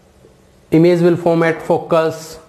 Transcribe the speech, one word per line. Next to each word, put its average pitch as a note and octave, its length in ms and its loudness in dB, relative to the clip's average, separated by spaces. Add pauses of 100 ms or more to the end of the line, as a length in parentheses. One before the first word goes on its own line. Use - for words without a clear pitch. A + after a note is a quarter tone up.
(720)
image E3+ 320 4
will F3 160 2
form E3+ 240 0
at D#3+ 180 -2
focus, D#3+ 760 -4 (100)